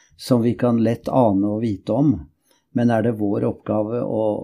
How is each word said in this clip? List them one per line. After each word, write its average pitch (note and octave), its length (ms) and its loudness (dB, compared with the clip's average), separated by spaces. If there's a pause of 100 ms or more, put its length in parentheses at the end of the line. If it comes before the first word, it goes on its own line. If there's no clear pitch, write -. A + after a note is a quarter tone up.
(180)
som B2 240 2
vi A2+ 140 2
kan A#2+ 240 2
lett A2+ 280 0
ane G2+ 380 2
og G#2+ 160 -2
vite G#2+ 320 -4
om. B2 320 0 (500)
Men A#2+ 160 0
er A2 100 2
det A2+ 160 -2
vår G#2 240 -2
oppgave A2 640 -4
å, G#2+ 200 -2 (200)